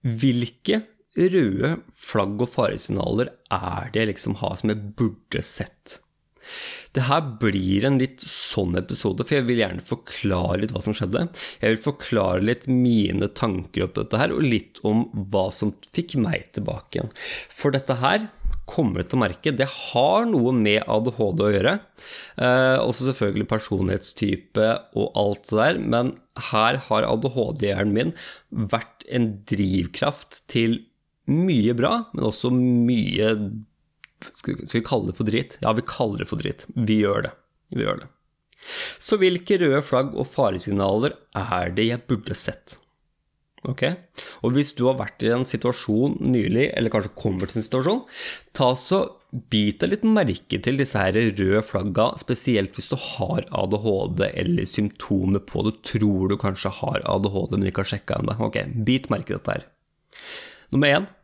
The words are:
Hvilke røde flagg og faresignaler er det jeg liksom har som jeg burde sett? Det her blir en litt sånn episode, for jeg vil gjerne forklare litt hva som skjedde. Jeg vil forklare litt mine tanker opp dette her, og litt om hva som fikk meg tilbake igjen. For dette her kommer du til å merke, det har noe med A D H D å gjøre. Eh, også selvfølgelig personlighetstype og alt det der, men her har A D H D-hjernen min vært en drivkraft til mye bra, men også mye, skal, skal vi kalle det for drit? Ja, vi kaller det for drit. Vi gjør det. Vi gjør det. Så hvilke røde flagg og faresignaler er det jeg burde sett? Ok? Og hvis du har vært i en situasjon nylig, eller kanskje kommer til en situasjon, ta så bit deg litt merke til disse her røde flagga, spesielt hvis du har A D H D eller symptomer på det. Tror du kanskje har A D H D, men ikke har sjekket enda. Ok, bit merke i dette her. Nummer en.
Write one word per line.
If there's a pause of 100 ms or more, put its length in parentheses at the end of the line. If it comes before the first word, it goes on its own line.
Hvilke (320)
røde (180)
flagg
og
faresignaler (160)
er
det
jeg
liksom
har
som
jeg (100)
burde
sett? (920)
Det
her (160)
blir
en
litt
sånn
episode,
for
jeg
vil
gjerne
forklare
litt
hva
som
skjedde. (340)
Jeg
vil
forklare
litt
mine
tanker
opp
dette
her,
og
litt
om (240)
hva
som (180)
fikk
meg
tilbake
igjen. (400)
For
dette
her (400)
kommer
du
til
å
merke,
det
har
noe
med
A
D
H
D
å
gjøre. (640)
Eh,
også
selvfølgelig
personlighetstype (240)
og (120)
alt
det
der, (120)
men (360)
her
har
A
D
H (100)
D-hjernen
min (600)
vært
en (180)
drivkraft
til (420)
mye
bra, (180)
men
også
mye, (1000)
skal,
skal
vi
kalle
det
for
drit?
Ja,
vi
kaller
det
for
drit.
Vi
gjør
det. (440)
Vi
gjør
det. (960)
Så
hvilke
røde
flagg
og
faresignaler (180)
er
det
jeg
burde
sett? (880)
Ok? (640)
Og
hvis
du
har
vært
i
en
situasjon (160)
nylig,
eller
kanskje
kommer
til
en
situasjon, (540)
ta (100)
så (500)
bit
deg
litt
merke
til
disse
her
røde
flagga, (160)
spesielt
hvis
du (140)
har
A
D
H (180)
D
eller
symptomer
på
det. (160)
Tror
du
kanskje
har
A
D
H
D,
men
ikke
har
sjekket
enda.
Ok, (240)
bit
merke
i
dette
her. (1040)
Nummer
en. (120)